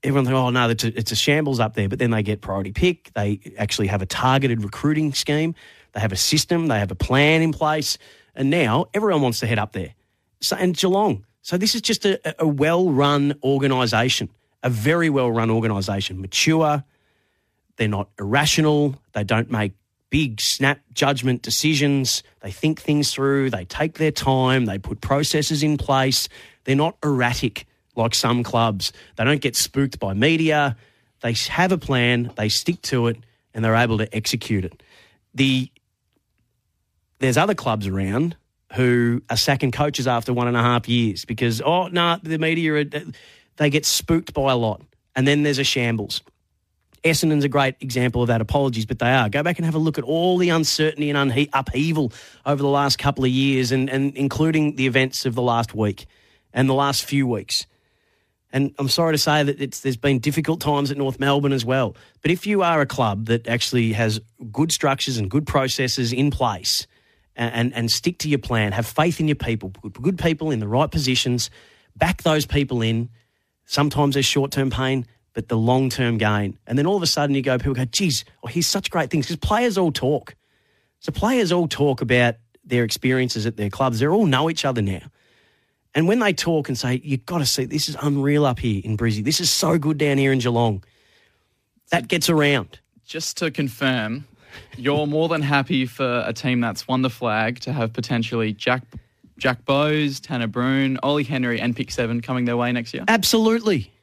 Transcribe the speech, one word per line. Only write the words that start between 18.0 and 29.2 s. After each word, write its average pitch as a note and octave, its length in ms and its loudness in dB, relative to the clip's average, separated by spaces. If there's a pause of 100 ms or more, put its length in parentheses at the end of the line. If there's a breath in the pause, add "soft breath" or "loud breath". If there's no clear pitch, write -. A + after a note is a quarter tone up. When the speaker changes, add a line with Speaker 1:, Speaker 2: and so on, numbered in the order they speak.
Speaker 1:
irrational. D3 800 2 (160)
They G#2 100 -2
don't A2+ 300 0
make G#2+ 220 -2 (360)
big C#3 300 -2
snap C#3 400 0 (140)
judgment B2+ 480 0
decisions. C#3 840 0 (160 soft breath)
They G2 100 -10
think D#3 300 -2
things D3 320 0
through. C3+ 380 0
They F#2 160 -6
take D#3+ 320 -4
their D#3 120 2
time. C3 540 2
They G2 140 -4
put G#2 220 -8
processes D3 640 0
in D3+ 140 2
place. C3+ 520 0 (360 loud breath)
They're C3+ 100 2
not D3+ 300 2
erratic B2+ 640 0 (280)
like A2+ 200 0
some A#2+ 280 2
clubs. A2+ 480 0 (260 loud breath)
They A2 80 -2